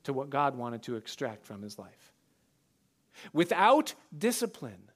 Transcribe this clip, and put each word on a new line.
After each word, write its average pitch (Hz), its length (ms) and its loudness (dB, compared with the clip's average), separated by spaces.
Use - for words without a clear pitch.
to 139 80 -2
what 139 180 -4
God 139 260 2
wanted 120 280 -6
to 123 100 -6
extract 110 500 -8
from 104 180 -12
his 104 180 -12
life. - 320 -20
Without 196 640 6
discipline, 147 800 -4